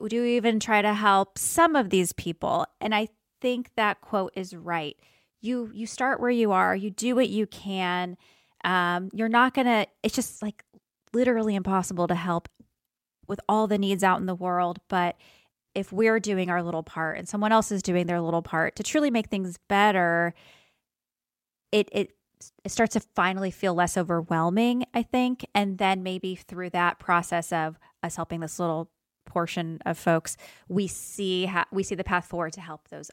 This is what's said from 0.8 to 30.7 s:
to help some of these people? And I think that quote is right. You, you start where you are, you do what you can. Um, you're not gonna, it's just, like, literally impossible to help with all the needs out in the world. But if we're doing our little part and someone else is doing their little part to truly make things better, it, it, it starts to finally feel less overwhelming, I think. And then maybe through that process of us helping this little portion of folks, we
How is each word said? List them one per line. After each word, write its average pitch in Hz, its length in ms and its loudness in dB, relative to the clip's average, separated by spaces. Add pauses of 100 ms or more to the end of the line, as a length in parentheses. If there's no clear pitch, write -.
to 208 120 2
help 196 440 2
some 330 380 4
of 214 140 2
these 185 220 2
people? - 540 -4 (140)
And 214 140 -2
I 214 140 0 (320)
think 247 360 -2
that 208 240 0
quote 190 360 -2
is 185 180 -10
right. 165 420 -6 (440)
You, 233 320 -4
you 220 140 -10
start 254 340 -2
where 247 100 2
you 233 220 4
are, 185 220 4
you 196 160 -4
do 240 240 -2
what 254 140 4
you 208 180 -2
can. 180 720 -4 (480)
Um, 180 480 0
you're 220 160 -2
not 240 260 4
gonna, 240 320 2 (160)
it's 220 120 -2
just, - 280 -6
like, 214 220 -10 (480)
literally 226 420 2
impossible 185 540 0
to 180 60 2
help 175 340 -2 (800)
with 196 200 -8
all 214 180 4
the 202 120 2
needs 196 260 0
out 185 160 4
in 185 60 -4
the 185 80 -2
world. 180 440 0 (100)
But 180 280 0 (580)
if 190 180 -6
we're 220 280 2
doing 190 300 -2
our 175 120 0
little 165 200 -4
part 160 360 -6
and 180 100 -12
someone 208 240 0
else 220 200 4
is 190 100 -2
doing 180 240 2
their 175 140 0
little 170 220 0
part - 340 -2
to 214 60 -8
truly 294 280 2
make 226 180 0
things 185 300 -4 (100)
better, 175 640 4 (1400)
it, 208 220 2
it, 202 200 -2 (520)
it 190 60 -8
starts 226 240 0
to 214 60 0 (140)
finally 190 360 0
feel 180 240 -2
less 175 220 0
overwhelming, 175 880 0 (100)
I 233 80 0
think. 254 520 -2
And 202 240 -2
then 190 240 0
maybe 185 320 -6
through 180 360 -10
that 175 280 0
process 175 540 0
of 160 260 -2 (240)
us 170 140 -6
helping 170 240 -6
this 160 180 -8
little 165 320 -2 (340)
portion 165 640 -4
of 165 100 -2
folks, - 400 0 (320)
we 190 200 0